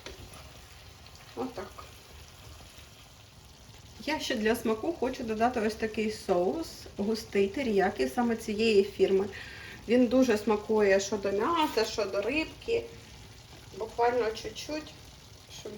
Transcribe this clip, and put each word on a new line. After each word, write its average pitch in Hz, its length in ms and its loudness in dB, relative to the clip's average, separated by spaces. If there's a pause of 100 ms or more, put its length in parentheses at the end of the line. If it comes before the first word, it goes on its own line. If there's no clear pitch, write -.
(1400)
Отак. 131 480 -8 (2250)
Я 294 140 -2
ще - 140 -2
для 220 220 2
смаку 226 360 0
хочу 262 320 -2
додати 226 360 2
ось 220 140 0
такий 220 360 -2
соус 202 560 0 (300)
густий 202 520 0
теріякі 214 600 2
саме 233 280 0
цієї 214 480 4
фірми. 190 420 4 (640)
Він 247 180 8
дуже 240 320 6
смакує 208 640 4
що 214 160 -4
до 196 160 -2
м'яса, 262 520 2
що 220 200 -2
до 196 180 -2
рибки. 269 640 -2 (960)
Буквально 233 520 0
чуть-чуть, 220 640 -10 (680)
щоб 214 180 -12